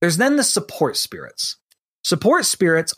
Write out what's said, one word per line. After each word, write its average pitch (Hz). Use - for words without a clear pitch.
There's 170
then 269
the 277
support -
spirits. -
Support 226
spirits 165